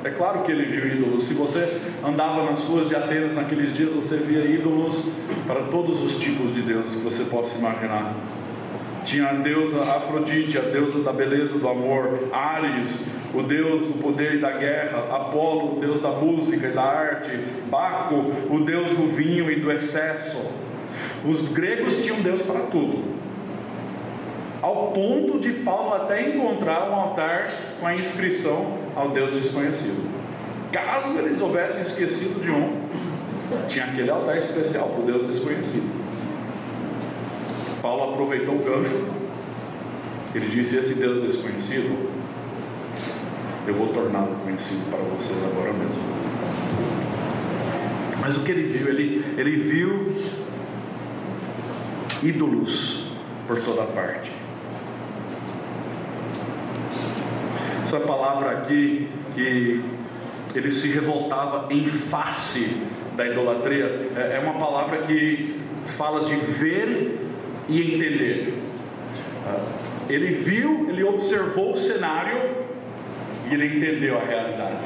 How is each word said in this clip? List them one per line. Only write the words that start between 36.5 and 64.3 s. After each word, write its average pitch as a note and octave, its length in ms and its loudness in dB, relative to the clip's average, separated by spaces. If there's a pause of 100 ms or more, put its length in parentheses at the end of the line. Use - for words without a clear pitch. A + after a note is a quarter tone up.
Paulo C3 300 -2
aproveitou C#3 420 0
o C#3+ 40 2
gancho. C3+ 500 0 (1200)
Ele A2 140 -2
disse: A#2+ 320 2
"Esse C3 220 2
Deus B2 240 4
desconhecido, - 840 0 (1600)
eu G2+ 80 0
vou A2 140 2
torná-lo G2 560 0
conhecido F#2+ 460 -2
para F#2 100 -2
vocês F#2 440 -2
agora G#2+ 280 0
mesmo." F2 220 0 (2250)
Mas C#3+ 160 2
o C#3+ 40 0
que F3+ 120 0
ele D#3 260 2
viu? C#3 100 2
Ele, D3 360 2 (120)
ele D3 200 4
viu F3 580 2 (2000)
ídolos - 880 2 (380)
por A#2 140 0
toda A#2 220 0 (100)
parte. F2 380 -4 (3500)
Essa D3 160 0
palavra C#3 520 2
aqui, D3 540 4 (280)
que B2 500 4 (680)
ele C3+ 180 2
se D3 220 2
revoltava C#3+ 760 0
em D3 140 4
face D3 1000 2 (300)
da A#2+ 120 0
idolatria, B2 580 2 (320)
é, B2+ 220 0